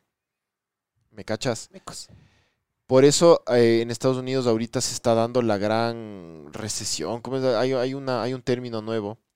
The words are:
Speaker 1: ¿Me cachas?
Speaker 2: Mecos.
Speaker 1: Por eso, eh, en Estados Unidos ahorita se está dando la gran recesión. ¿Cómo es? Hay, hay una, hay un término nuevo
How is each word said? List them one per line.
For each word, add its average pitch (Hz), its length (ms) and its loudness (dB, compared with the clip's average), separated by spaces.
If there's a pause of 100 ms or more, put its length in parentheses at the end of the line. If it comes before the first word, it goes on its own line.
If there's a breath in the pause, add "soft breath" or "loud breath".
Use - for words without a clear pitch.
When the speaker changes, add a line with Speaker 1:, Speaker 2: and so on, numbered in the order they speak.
(1120)
Speaker 1:
¿Me 107 140 -18
cachas? 110 480 -6
Speaker 2:
Mecos. - 360 -18 (760 soft breath)
Speaker 1:
Por 131 180 6
eso, 147 440 6
eh, 117 340 4
en 117 80 -6
Estados 127 280 0
Unidos 127 280 -4
ahorita 117 340 0
se - 140 -4
está 117 200 0
dando 120 280 0
la 107 160 0
gran 104 920 -6
recesión. 107 680 -8
¿Cómo 123 180 -6
es? 131 60 -2
Hay, 127 280 0
hay 131 220 -2
una, 135 280 -4
hay 127 100 -4
un 131 100 -8
término 123 380 -4
nuevo 110 380 -6 (180)